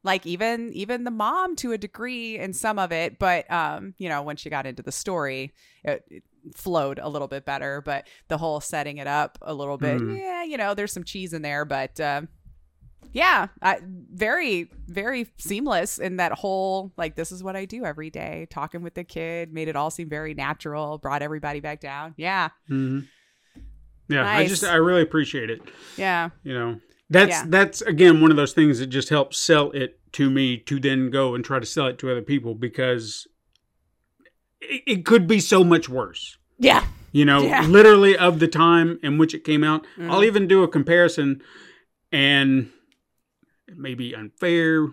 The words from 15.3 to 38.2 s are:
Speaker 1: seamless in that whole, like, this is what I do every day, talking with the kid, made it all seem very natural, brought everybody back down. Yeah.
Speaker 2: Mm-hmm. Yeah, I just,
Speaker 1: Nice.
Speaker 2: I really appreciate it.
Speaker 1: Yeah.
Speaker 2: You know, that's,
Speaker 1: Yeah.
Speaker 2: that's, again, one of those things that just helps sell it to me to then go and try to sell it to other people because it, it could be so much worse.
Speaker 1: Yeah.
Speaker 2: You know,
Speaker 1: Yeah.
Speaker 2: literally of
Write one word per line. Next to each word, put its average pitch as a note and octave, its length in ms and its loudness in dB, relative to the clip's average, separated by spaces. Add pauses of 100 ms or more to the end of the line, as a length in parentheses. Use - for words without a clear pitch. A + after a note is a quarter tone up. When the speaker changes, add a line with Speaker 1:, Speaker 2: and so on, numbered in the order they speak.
Speaker 1:
seamless G#3 640 -4
in F3+ 180 -6
that F3 160 0
whole, F#3+ 640 -4
like, D#3+ 200 -8
this E3 160 -8
is F#3 100 -16
what F#3+ 140 -10
I G3 100 -10
do A#3 180 -12
every D#3 240 -10
day, D#3+ 420 -12
talking D#3 320 -10
with E3+ 120 -14
the F3 100 -12
kid, E3 480 -10
made D#3 160 -8
it D3+ 80 -8
all D3+ 140 -4
seem E3 180 -12
very D3+ 240 -10
natural, D3 640 -8
brought C#3+ 260 -6
everybody D3 380 -8
back D3+ 200 -12
down. D3 360 -14
Yeah. F3 320 -4 (220)
Speaker 2:
Mm-hmm. C3+ 300 -4 (1080)
Yeah, C#3 180 0
I - 200 2
just, F#3 160 -2
Speaker 1:
Nice. F#3 100 0
Speaker 2:
I E3+ 40 4
really E3+ 260 4
appreciate C#3+ 480 -2
it. D3+ 100 -8 (380)
Speaker 1:
Yeah. F3 320 -2 (120)
Speaker 2:
You C3+ 120 -10
know, A#2 260 -6 (300)
that's, F#3 200 6
Speaker 1:
Yeah. E3 160 0
Speaker 2:
that's, F#3+ 360 2
again, D#3+ 380 6
one D#3+ 100 8
of D3+ 60 6
those C#3+ 160 0
things D3+ 280 4
that C3 80 -6
just C3 200 -4
helps C#3+ 300 0
sell D3 340 4
it C3+ 260 -8 (140)
to C#3 180 0
me C3+ 280 0
to C#3 200 -6
then C3 320 0
go C3 240 -2
and B2 100 -6
try C3+ 140 -4
to B2 80 -6
sell C#3+ 200 -2
it B2+ 120 -4
to C3 120 -6
other A#2+ 120 -4
people A#2 320 -4
because A#2 720 -4 (1300)
it, - 260 -10
it F#3 200 0
could G#3+ 200 6
be G#3 140 4
so F#3 240 4
much E3+ 240 4
worse. A2 480 -10 (220)
Speaker 1:
Yeah. - 260 4 (280)
Speaker 2:
You D3 120 6
know, C#3+ 180 6
Speaker 1:
Yeah. - 240 2
Speaker 2:
literally G3 500 10
of E3+ 240 2